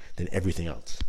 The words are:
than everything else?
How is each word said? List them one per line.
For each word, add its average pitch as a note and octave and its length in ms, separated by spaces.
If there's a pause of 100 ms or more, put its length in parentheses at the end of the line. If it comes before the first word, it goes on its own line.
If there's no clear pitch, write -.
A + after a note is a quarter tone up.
(140)
than F2+ 160
everything F2+ 380
else? - 400